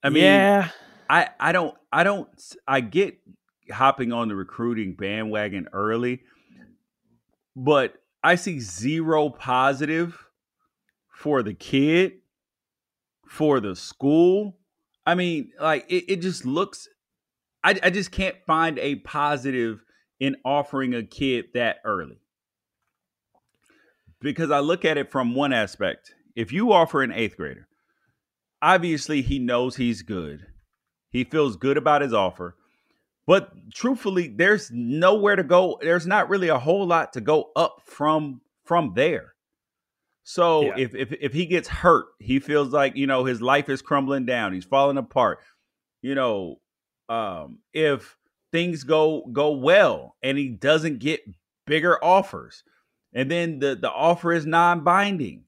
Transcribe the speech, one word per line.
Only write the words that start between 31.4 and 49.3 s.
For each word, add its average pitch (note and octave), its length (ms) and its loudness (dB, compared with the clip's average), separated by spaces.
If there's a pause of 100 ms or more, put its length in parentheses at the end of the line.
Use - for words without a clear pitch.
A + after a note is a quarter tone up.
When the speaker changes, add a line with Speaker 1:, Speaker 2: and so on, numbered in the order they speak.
Speaker 1:
good C3+ 220 0
about D3 240 2
his C3+ 100 -4
offer. F2+ 440 -2 (680)
But - 460 0
truthfully, G3 560 -2
there's E3+ 420 2
nowhere F3 640 2
to F#3+ 60 0
go. F3+ 380 4
There's E3 260 0
not F#3 220 2
really F#3 200 0
a D3+ 100 2
whole F3 280 0
lot E3 280 0
to B2 80 -8
go C#3+ 340 0
up - 300 0
from, D3 560 -2 (220)
from E3 300 0
there. C#3 400 -2 (920)
So E3 380 2
Speaker 2:
Yeah. C3+ 140 0
Speaker 1:
if, B2 180 -4
if, A#2+ 180 -6
if C#3+ 200 -6
he E3 140 -4
gets E3 220 -2
hurt, E3+ 380 2 (120)
he B2+ 220 -2
feels D3 340 0
like, C#3 220 2
you C#3 100 -2
know, C3 180 0
his B2 160 -2
life C#3 300 2
is C3+ 100 -4
crumbling C#3 460 -2
down. A2+ 260 -2
He's F#2 120 -8
falling C#3 340 2
apart. A#2 400 0 (640)
You C3+ 120 -6
know, G#2 460 -4 (480)
um, F2+ 520 -8 (120)
if D3 460 -2 (340)
things E3 320 -4
go, D#3 480 2